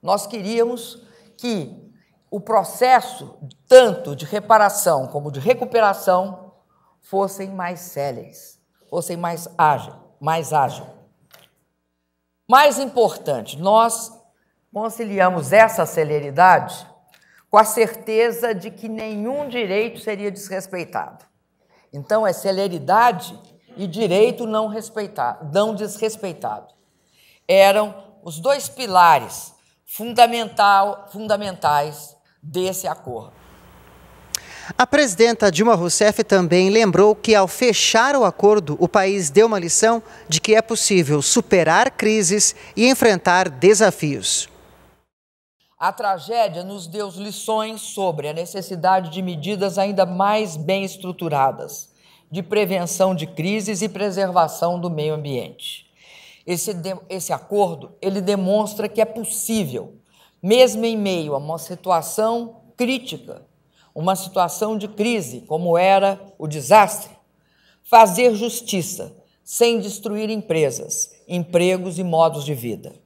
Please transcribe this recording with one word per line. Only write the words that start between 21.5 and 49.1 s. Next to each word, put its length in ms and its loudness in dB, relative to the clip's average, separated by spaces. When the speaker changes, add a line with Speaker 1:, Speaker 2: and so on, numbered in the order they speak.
Speaker 1:
Então, 320 -2
é 80 0
celeridade 1040 0
e 80 -10
direito 640 0
não 220 -2
respeitado, 840 -8
não 220 2
desrespeitado. 1000 -8
Eram 440 4
os 160 -14
dois 300 -2
pilares 920 2
fundamental, 1200 2
fundamentais 1040 -4
desse 440 -6
acordo. 460 -12
Speaker 2:
A 100 2
presidenta 640 2
Dilma 240 4
Rousseff 480 2
também 460 4
lembrou 460 4
que, 200 2
ao 140 4
fechar 680 2
o 80 4
acordo, 560 2
o 80 2
país 440 0
deu 160 6
uma 120 0
lição 440 2
de 140 0
que 120 4
é 60 6
possível 640 0
superar 680 2
crises 640 0
e 100 4
enfrentar 600 2
desafios. 1000 2
Speaker 1:
A 120 0
tragédia 720 -2
nos 240 -12
deu 220 -8
lições 720 -6
sobre 480 -4
a 60 -6
necessidade 760 -2
de 140 -8